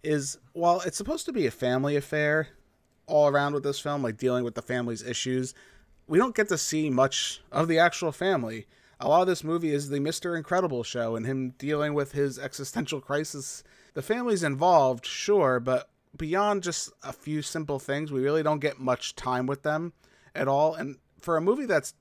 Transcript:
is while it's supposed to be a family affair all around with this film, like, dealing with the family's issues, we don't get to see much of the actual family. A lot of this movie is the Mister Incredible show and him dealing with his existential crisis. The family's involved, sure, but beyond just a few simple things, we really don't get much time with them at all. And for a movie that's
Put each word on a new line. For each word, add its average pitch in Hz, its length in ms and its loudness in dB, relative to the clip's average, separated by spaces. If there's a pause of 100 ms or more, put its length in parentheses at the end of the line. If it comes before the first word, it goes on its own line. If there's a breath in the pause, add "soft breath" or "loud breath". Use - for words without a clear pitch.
is 147 340 -2 (140)
while 175 300 2
it's 180 160 -6
supposed 269 300 -4
to 320 40 -6
be 190 160 2
a 113 40 0
family 135 440 0
affair 151 540 0 (580)
all 147 220 6
around 143 240 2
with 139 100 -2
this 139 160 -2
film, 147 240 -4
like, 113 140 -4
dealing 123 260 2
with 120 120 -4
the 117 60 -6
family's 120 420 -4
issues, 127 500 -4 (520 soft breath)
we 156 120 0
don't 240 180 2
get 208 140 0
to 170 80 0
see 156 320 -2
much 131 600 2
of 165 200 0
the 165 100 4
actual 170 320 2
family. 120 560 -2 (320 soft breath)
A 127 80 -4
lot 160 140 6
of 185 60 4
this 170 160 0
movie 165 300 0
is 143 160 -2
the 143 100 -2
Mister 160 360 -4
Incredible 160 480 -2
show 113 320 -4
and 113 100 -4
him 131 320 -4
dealing 147 380 -2
with 143 160 -2
his 143 260 -2
existential 139 640 -6
crisis. 147 600 -6 (320 soft breath)
The 135 80 -6
family's 226 400 0
involved, 139 640 4
sure, 147 520 2
but 127 280 0 (300)
beyond 196 440 0
just 170 300 -6 (120)
a 135 100 -10
few 151 280 -6
simple 147 380 -6
things, 147 320 -4
we 131 100 -2
really 151 220 2
don't 151 160 2
get 143 180 -2
much 127 380 -2
time 127 320 -2
with 135 160 -6
them 156 300 -2 (420 soft breath)
at 139 120 -2
all. 151 280 2
And 139 220 -10 (200)
for 170 180 -2
a 156 60 2
movie 247 240 2
that's 165 360 0